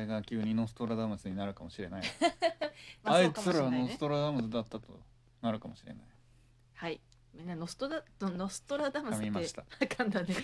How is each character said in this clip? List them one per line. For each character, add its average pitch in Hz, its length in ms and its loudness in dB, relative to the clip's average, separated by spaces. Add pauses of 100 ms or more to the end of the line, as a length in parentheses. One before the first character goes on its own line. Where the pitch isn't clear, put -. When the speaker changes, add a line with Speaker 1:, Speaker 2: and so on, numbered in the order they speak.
Speaker 1:
々 107 60 -4
が 107 160 -2
急 113 180 -2
に 110 140 2
ノ 113 100 4
ス 113 80 -10
ト 117 140 -4
ラ 113 80 0
ダ 113 120 0
ム 104 120 -4
ス 101 100 -8
に 92 60 -4
な 101 100 -2
る 98 80 -4
か - 100 -12
も 85 60 -10
し - 100 -12
れ 98 80 -4
な 95 120 -6
い。 - 20 -4
Speaker 2:
<laughs> - 1000 0
ま 214 80 2
あ、 - 60 8
Speaker 1:
あ 180 40 10
い 170 100 8
つ 151 60 -8
ら 208 60 -4
Speaker 2:
そ 185 80 4
う - 20 4
か 160 80 6
も - 0 -
し - 0 -
れ - 0 -
な 131 60 4
い 127 40 4 (100)
ね。 127 80 2
Speaker 1:
ノ 123 40 -4
ス - 60 -8
ト 151 80 2
ラ 147 100 4
ダ 147 140 2
ム 135 100 0
ス 113 80 -2
だ 117 120 0
っ 110 60 -6
た 110 120 -8
と 98 200 -16 (440)
な 113 80 2
る 110 80 -2
か - 80 -12
も 104 80 -12
し - 100 -20
れ - 80 -12
な - 60 -14
い。 - 40 -20 (680)
Speaker 2:
は 170 160 -6
い。 160 100 -6 (360)
み 156 80 -14
ん 170 40 -8
な 180 80 -4
ノ 165 120 -6
ス - 80 -10
ト 269 120 -4
ラ、 311 160 -4 (180)
ノ 190 280 0
ス - 120 -8
ト - 140 -4
ラ 285 140 0
ダ 277 140 -2
ム 233 100 -2
ス 220 40 0
っ - 20 -2
て、 214 80 0
Speaker 1:
噛 - 20 -2
み - 20 -2
ま 196 120 0
し - 100 -4
た。 - 80 -10
Speaker 2:
<laughs> - 240 0
噛 - 180 -2
ん 220 60 2
だ 196 140 0
ね。 180 200 0